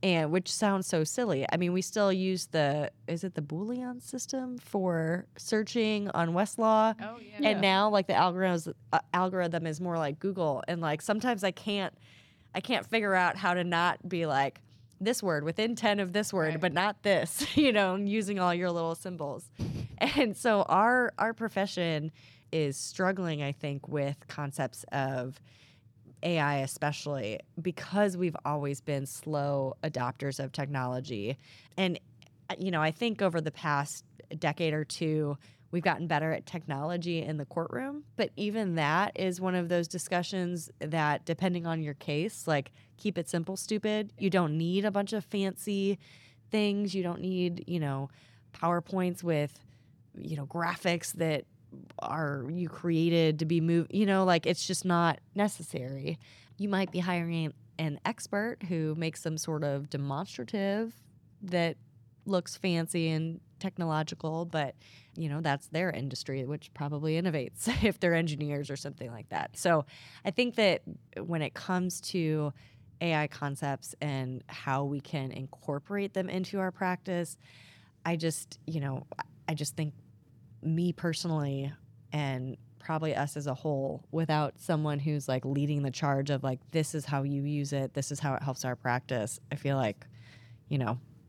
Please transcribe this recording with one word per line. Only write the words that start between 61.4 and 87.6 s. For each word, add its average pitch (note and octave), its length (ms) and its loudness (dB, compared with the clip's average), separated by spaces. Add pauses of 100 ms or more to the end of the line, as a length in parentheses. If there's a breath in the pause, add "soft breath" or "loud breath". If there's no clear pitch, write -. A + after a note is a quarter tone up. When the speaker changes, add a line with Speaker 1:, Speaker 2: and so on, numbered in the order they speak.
Speaker 1:
that F3 360 0 (480)
looks F#3 320 -2
fancy E3 520 0
and D#3+ 300 -2 (200)
technological, D#3+ 840 -2
but, D#3 320 -4 (400 loud breath)
you D#3+ 140 -4
know, C#3+ 100 -4
that's C#3+ 280 0
their F3 240 0
industry, C3+ 520 -6
which C#3+ 300 -8
probably D3+ 460 -2
innovates D#3+ 480 -2
<laughs> B3 180 0
if G3+ 160 2
they're E3+ 140 4
engineers D3 540 -2
or C#3 60 -4
something C3+ 340 -10
like A2+ 200 -14
that. - 260 -4
So D#3+ 300 4 (400 loud breath)
I G3+ 60 0
think B3 240 0
that G3+ 260 4 (420)
when E3 180 -2
it - 120 -2
comes F3+ 480 -2
to D#3 500 0 (480 loud breath)
A E3+ 160 0
I D3+ 120 2
concepts C#3+ 760 -6
and C3 460 -4
how C#3 360 -2
we C#3+ 160 -2
can C3+ 320 -6
incorporate D3+ 800 -6
them F#3 160 -2
into F#3 300 -4
our F#3+ 120 0
practice, F3+ 680 -4 (680 loud breath)
I E3+ 120 0
just, - 500 -4
you D#3+ 140 -2
know, C3+ 260 -4 (400)
I D#3 60 0
just D3 240 -4
think D3+ 160 -2 (680)
me E3 300 2
personally, D3 800 -2 (400)
and C3+ 440 -2 (220)
probably D#3 360 -2
us C#3+ 220 -2
as C#3+ 100 -4
a C3 60 0
whole C#3 580 -2
without D3+ 480 2
someone D3+ 400 0
who's, D3 280 0
like, C3 180 0
leading C#3+ 380 2
the C3+ 80 0
charge C#3 380 0
of, C3+ 140 0
like, C3 160 -2 (120)
"This D#3+ 240 0
is D3 100 -2
how C#3+ 180 0
you C#3 200 0
use C#3+ 300 0